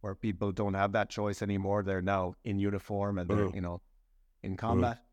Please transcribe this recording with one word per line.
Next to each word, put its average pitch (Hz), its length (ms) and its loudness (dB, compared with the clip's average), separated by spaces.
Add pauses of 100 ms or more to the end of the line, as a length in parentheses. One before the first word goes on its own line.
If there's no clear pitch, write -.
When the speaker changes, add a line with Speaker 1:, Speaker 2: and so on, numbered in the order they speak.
Speaker 1:
where 101 140 -6
people 101 380 -2
don't 101 220 0
have 98 180 2
that 104 180 2
choice 104 320 -2
anymore. 101 400 0
They're 95 200 0
now 92 320 0 (100)
in 101 140 -2
uniform 101 600 0
and 87 100 -4
they're, 98 200 2
Speaker 2:
Mm. 82 60 -6
Speaker 1:
you 98 60 -4
know, 87 220 -6 (600)
in 95 120 -4
Speaker 2:
Mm. - 40 -8
Speaker 1:
combat. 117 540 2